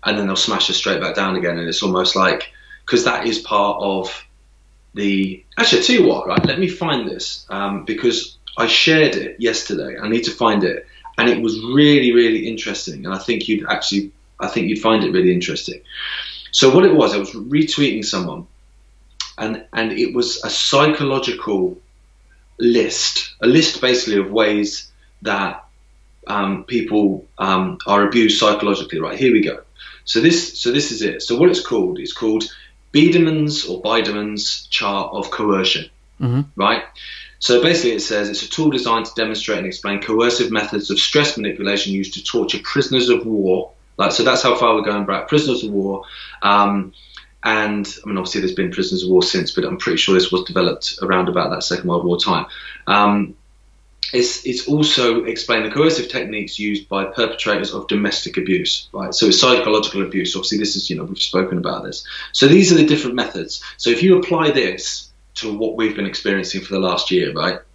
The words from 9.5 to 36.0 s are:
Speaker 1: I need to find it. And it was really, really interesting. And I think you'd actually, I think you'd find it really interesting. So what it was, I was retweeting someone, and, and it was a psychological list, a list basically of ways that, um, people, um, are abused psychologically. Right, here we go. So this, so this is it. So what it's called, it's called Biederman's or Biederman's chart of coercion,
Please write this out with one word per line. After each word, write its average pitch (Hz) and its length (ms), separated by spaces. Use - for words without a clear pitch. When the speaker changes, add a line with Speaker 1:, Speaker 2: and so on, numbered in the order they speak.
Speaker 1:
I 107 100
need 117 160
to 110 60
find 110 340
it. - 220
And 120 140
it 117 100
was 110 180
really, 143 400
really 113 340
interesting. 104 600
And 92 80
I 95 40
think 110 300
you'd 107 180
actually, - 440
I - 100
think - 200
you'd 107 140
find 110 220
it 87 80
really 92 200
interesting. 78 480
So 135 240
what 185 100
it 175 100
was, 107 200
I 104 40
was 98 120
retweeting 123 720
someone, 87 420
and, 110 340
and 113 200
it 117 220
was 120 300
a 110 60
psychological 135 1300
list, - 840
a 110 60
list 156 340
basically 120 400
of 95 100
ways 104 600
that, 101 420
um, 98 380
people, 104 600
um, 92 480
are 101 200
abused 110 320
psychologically. 98 640
Right, 80 180
here 131 140
we 110 80
go. - 220
So - 160
this, 170 380
so 120 140
this 143 200
is 110 80
it. 104 220
So 117 160
what 175 100
it's - 160
called, 90 340
it's - 140
called 110 320
Biederman's 156 720
or 92 160
Biederman's 104 840
chart 98 480
of 101 160
coercion, 95 560